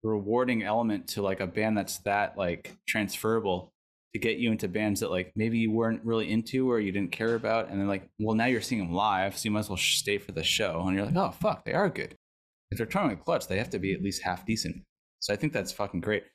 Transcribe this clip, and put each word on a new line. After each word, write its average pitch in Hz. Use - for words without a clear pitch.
rewarding 110
element 107
to, 104
like, 95
a 95
band 107
that's -
that, 101
like, 87
transferable 104
to -
get -
you 117
into 107
bands 104
that, 101
like, 90
maybe 113
you 113
weren't 113
really 113
into 127
or 120
you 101
didn't 95
care 113
about. 110
And 98
then, 101
like, 98
well, 110
now 113
you're 120
seeing 110
'em 85
live, 98
so -
you 110
might 107
as 107
well 95
sh-, -
stay 101
for -
the 80
show. 87
And 95
you're 101
like, 151
"Oh, 180
fuck, -
they 120
are -
good. -
If 101
they're 113
touring 185
with 92
Clutch, -
they 95
have 110
to 104
be 95
at 87
least 98
half 90
decent." 110
So -
I -
think 151
that's 98
fucking 98
great. 104